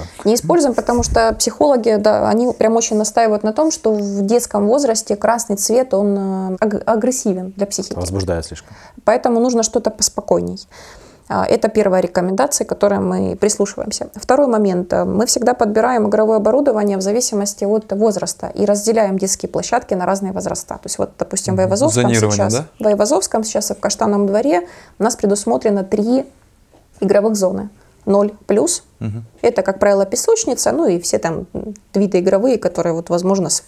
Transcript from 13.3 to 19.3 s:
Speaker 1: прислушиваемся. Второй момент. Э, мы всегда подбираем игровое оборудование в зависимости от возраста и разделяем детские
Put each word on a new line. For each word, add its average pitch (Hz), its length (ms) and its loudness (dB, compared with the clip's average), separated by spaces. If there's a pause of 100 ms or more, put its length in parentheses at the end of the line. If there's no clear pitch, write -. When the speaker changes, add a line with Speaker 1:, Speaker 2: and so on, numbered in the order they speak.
Speaker 1:
прислушиваемся. - 800 -4
Второй 269 320 2
момент. 196 480 0
Э, 180 100 2
мы 190 220 0
всегда 240 260 0
подбираем 220 560 2
игровое 214 300 2
оборудование 214 580 2
в 190 60 -4
зависимости 202 640 -2
от 214 260 -2
возраста 196 600 -2
и 202 100 0
разделяем 208 540 2
детские 190 320 -4